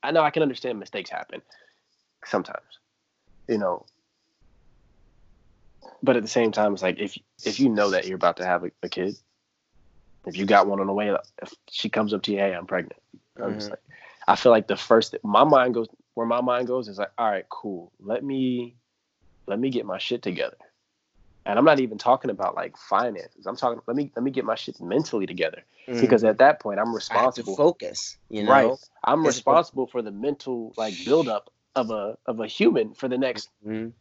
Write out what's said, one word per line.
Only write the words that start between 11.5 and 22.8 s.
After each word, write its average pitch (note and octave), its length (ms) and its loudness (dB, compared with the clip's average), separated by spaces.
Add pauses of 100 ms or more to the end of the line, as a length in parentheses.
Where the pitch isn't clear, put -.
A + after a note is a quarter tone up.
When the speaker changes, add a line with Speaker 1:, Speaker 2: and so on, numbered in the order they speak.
Speaker 1:
she - 200 -6
comes G#2 220 0
up G2+ 120 -2
to G#2+ 80 -4
you, G2+ 80 -2
"Hey, G2 140 2
I'm F2 120 -8
pregnant." F2+ 340 -6 (380)
I'm G#2 160 -6
just G#2+ 140 -8
Speaker 2:
Mm-hmm. G2+ 60 -10
Speaker 1:
like, - 100 -16 (440)
I G2 80 6
feel A#2+ 160 6
like A2 140 6
the G2+ 100 -2
first, - 480 2
my G#2+ 200 6
mind C3 320 4
goes, A2+ 120 -2 (280)
where A#2 100 -4
my A#2 160 0
mind B2 260 -2
goes B2 200 -4
is G2 100 -14
like, G2+ 200 -6
"All A#2 120 0
right, G2 200 -4
cool. F2+ 500 -10
Let A2 240 -6
me, B2+ 500 -4 (720)
let G2+ 140 -4
me C3 100 0
get A#2 160 -4
my F#2+ 140 -6
shit B2 240 -6
together." D2+ 340 -6 (880)
And G#2 140 0
I'm C#3 60 4
not D3 140 6
even A2 200 -6
talking B2+ 320 2
about, F#2+ 240 -4
like, - 200 -8
finances. G2+ 680 -4